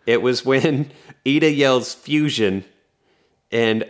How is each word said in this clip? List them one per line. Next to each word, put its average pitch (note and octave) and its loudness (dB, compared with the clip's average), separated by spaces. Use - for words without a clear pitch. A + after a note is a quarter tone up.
It A#2 2
was B2 -2
when C#3 0
Ida D#3 2
yells, C3+ 0
"Fusion," A2+ -2
and A2+ 0